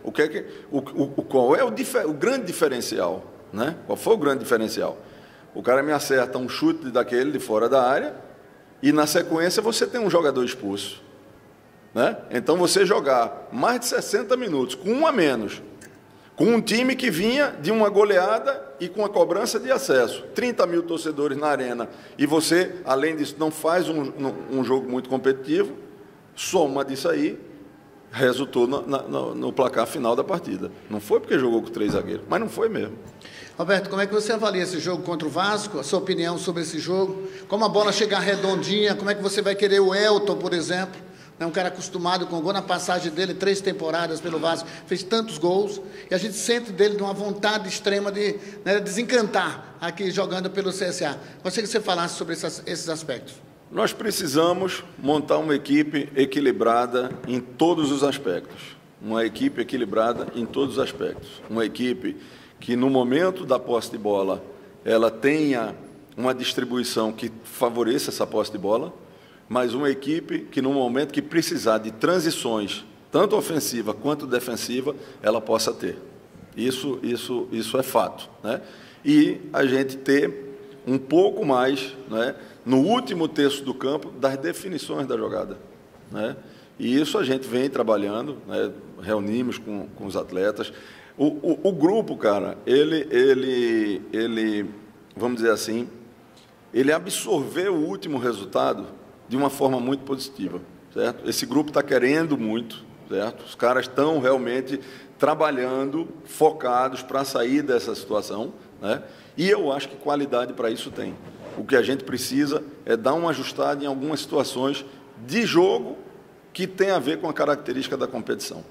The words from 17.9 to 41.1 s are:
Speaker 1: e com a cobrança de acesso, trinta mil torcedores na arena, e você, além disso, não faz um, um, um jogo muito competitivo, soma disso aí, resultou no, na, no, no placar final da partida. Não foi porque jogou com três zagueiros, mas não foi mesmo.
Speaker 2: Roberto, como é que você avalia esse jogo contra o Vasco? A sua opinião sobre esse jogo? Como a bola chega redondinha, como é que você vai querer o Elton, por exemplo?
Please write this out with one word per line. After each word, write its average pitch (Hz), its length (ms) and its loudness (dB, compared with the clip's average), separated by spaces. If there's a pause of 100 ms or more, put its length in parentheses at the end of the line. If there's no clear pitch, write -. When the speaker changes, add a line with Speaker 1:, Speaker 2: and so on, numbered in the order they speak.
Speaker 1:
e 170 100 -4
com 208 160 0
a 202 40 0
cobrança 214 500 2
de 254 120 -2
acesso, 131 520 4 (100)
trinta 226 320 2
mil 170 160 0
torcedores 151 560 -2
na 151 120 0
arena, 123 380 0 (300)
e 143 80 4
você, 160 580 4
além 139 320 2
disso, 143 220 -4
não 156 140 0
faz 165 360 0
um, 156 140 -2
um, 135 580 -4
um 131 40 2
jogo 131 260 2
muito 127 180 -4
competitivo, 135 800 0 (520)
soma 139 460 0
disso 135 240 -4
aí, 156 320 0 (720)
resultou 123 560 2
no, 131 180 -2
na, 139 180 -2
no, 131 300 -4
no 123 200 -4
placar - 340 2
final 120 300 0
da 131 60 0
partida. 95 460 -4 (200)
Não 107 100 -6
foi 220 220 2
porque 190 180 0
jogou 117 220 2
com - 80 -8
três 104 240 -2
zagueiros, 92 340 -4
mas 180 140 0
não 220 80 -4
foi 226 180 -2
mesmo. 113 300 -4 (600)
Speaker 2:
Roberto, 180 320 0
como 190 120 -2
é 202 40 2
que 202 80 -6
você 214 200 0
avalia 208 280 0
esse 175 160 -4
jogo 170 240 -4
contra 160 240 -4
o 147 60 -2
Vasco? 202 480 0
A 131 40 -6
sua 180 160 2
opinião 175 380 -2
sobre 170 260 -4
esse 160 140 -6
jogo? 185 460 -2 (240)
Como 165 160 0
a 208 60 4
bola 202 240 4
chega 202 260 2
redondinha, 190 760 2
como 196 140 -2
é 202 60 4
que 202 80 -6
você 196 180 0
vai 196 140 2
querer 196 240 4
o 185 160 6
Elton, 202 400 4
por 170 180 -2
exemplo? 180 460 -2 (400)